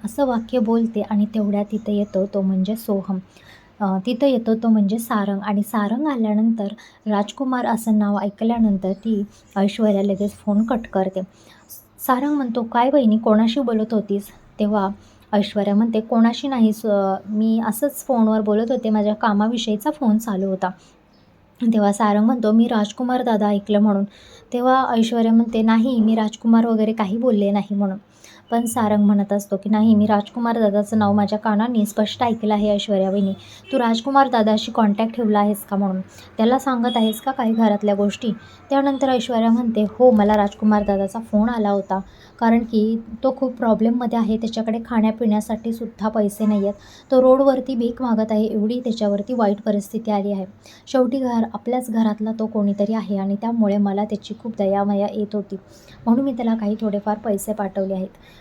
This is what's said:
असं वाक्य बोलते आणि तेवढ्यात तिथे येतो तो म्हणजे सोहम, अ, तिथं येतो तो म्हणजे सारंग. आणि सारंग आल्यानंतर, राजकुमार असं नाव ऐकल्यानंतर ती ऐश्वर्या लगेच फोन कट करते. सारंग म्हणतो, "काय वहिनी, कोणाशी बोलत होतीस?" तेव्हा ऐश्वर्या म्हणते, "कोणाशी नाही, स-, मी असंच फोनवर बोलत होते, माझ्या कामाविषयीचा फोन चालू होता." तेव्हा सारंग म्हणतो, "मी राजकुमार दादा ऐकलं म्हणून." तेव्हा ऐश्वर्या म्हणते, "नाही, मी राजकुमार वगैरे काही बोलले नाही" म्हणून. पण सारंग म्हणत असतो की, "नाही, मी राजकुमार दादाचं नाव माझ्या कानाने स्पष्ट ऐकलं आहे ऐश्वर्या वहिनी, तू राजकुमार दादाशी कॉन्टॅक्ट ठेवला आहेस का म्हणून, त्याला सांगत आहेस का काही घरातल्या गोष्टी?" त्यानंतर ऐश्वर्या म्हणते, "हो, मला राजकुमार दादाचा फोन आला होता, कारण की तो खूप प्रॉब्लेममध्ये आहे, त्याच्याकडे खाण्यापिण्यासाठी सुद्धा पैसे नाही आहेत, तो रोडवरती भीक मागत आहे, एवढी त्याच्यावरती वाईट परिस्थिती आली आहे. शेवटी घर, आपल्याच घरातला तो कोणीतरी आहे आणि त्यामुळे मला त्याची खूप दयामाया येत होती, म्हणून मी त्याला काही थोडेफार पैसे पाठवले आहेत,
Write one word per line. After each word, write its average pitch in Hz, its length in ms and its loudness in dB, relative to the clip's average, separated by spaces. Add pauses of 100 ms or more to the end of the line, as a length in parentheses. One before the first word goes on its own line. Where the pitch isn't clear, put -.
असं 269 220 -2
वाक्य 233 320 -2
बोलते 226 420 0
आणि 208 340 0
तेवढ्यात 208 380 0
तिथे 214 200 -4
येतो 202 340 -2
तो 202 140 -4
म्हणजे 190 360 0
सोहम, 196 420 -4 (640)
अ, 190 260 0
तिथं 247 200 0
येतो 233 280 0
तो 226 140 0
म्हणजे 214 300 2
सारंग. 202 440 -4
आणि 208 200 -2
सारंग 220 440 -2
आल्यानंतर, 220 600 0 (380)
राजकुमार 233 600 -2
असं 226 320 0
नाव 208 200 0
ऐकल्यानंतर 202 760 0
ती 208 320 -4 (320)
ऐश्वर्या 202 460 2
लगेच 202 300 -2
फोन 208 320 0
कट 226 280 -2
करते. 190 280 -2 (840)
सारंग 269 260 0
म्हणतो, 247 300 -4
"काय 240 300 0
वहिनी, 226 260 4
कोणाशी 226 420 2
बोलत 226 340 -2
होतीस?" 202 340 -4 (320)
तेव्हा 208 280 0 (440)
ऐश्वर्या 202 420 0
म्हणते, 220 260 2
"कोणाशी 233 480 0
नाही, 226 240 2
स-, 214 140 -8 (420)
मी 220 380 0
असंच 277 400 -4
फोनवर 220 340 2
बोलत 214 300 0
होते, 247 200 -2
माझ्या 214 240 0
कामाविषयीचा 220 760 0
फोन 226 280 2
चालू 196 280 -4
होता." 190 240 -2 (1040)
तेव्हा 208 200 2
सारंग 208 320 2
म्हणतो, 226 280 2
"मी 233 160 6
राजकुमार 247 540 -2
दादा 214 260 2
ऐकलं 208 300 0
म्हणून." 202 260 2 (480)
तेव्हा 254 400 2
ऐश्वर्या 226 400 2
म्हणते, 226 300 2
"नाही, 226 380 2
मी 220 140 4
राजकुमार 226 520 2
वगैरे 220 260 2
काही 214 240 -2
बोलले 226 340 2
नाही" 202 240 -2
म्हणून. 202 240 -2 (520)
पण 233 140 0
सारंग 208 400 2
म्हणत 202 280 2
असतो 202 240 -2
की, 196 140 -6
"नाही, 214 240 4
मी 208 120 4
राजकुमार 233 540 -2
दादाचं 208 380 0
नाव 202 140 2
माझ्या 208 260 0
कानाने 220 460 0
स्पष्ट 214 380 -2
ऐकलं 226 320 0
आहे 208 160 2
ऐश्वर्या 202 400 0
वहिनी, 196 220 0 (400)
तू 269 60 0
राजकुमार 247 500 2
दादाशी 220 440 2
कॉन्टॅक्ट 220 420 0
ठेवला 214 240 2
आहेस 208 260 0
का 202 120 -6
म्हणून, 190 240 -2 (360)
त्याला 240 220 2
सांगत 247 380 -2
आहेस 220 240 0
का 269 100 -4
काही 233 220 -2
घरातल्या 208 420 2
गोष्टी?" 202 380 -2 (380)
त्यानंतर 277 380 0
ऐश्वर्या 240 420 0
म्हणते, 226 400 0
"हो, - 200 6
मला 208 260 4
राजकुमार 208 460 2
दादाचा 196 360 -2
फोन 220 300 0
आला 226 220 -2
होता, 196 300 -2 (380)
कारण 226 200 4
की 226 400 0 (260)
तो 254 120 0
खूप 254 160 -4
प्रॉब्लेममध्ये 233 640 0
आहे, 220 180 0
त्याच्याकडे 226 500 -4
खाण्यापिण्यासाठी 220 840 -2
सुद्धा 226 360 -8
पैसे 214 380 -2
नाही 208 160 2
आहेत, 202 120 -2 (360)
तो 254 120 4
रोडवरती 262 520 4
भीक 233 280 -4
मागत 220 300 0
आहे, 214 120 2
एवढी 220 360 -2
त्याच्यावरती 214 540 -2
वाईट 208 280 0
परिस्थिती 214 480 -4
आली 202 220 -2
आहे. 190 140 -6 (400)
शेवटी 254 320 0
घर, 240 240 0 (120)
आपल्याच 247 360 -4
घरातला 220 480 -2
तो 220 80 -4
कोणीतरी 208 480 -2
आहे 196 240 -4
आणि 196 220 -2
त्यामुळे 226 360 0
मला 202 280 0
त्याची 214 380 -8
खूप 226 160 -8
दयामाया 202 540 0
येत 208 220 -6
होती, 196 220 -6 (500)
म्हणून 247 180 2
मी 277 80 -2
त्याला 226 220 -2
काही 214 260 -2
थोडेफार 208 380 -2
पैसे 214 340 -4
पाठवले 196 420 -4
आहेत, 185 140 -6 (320)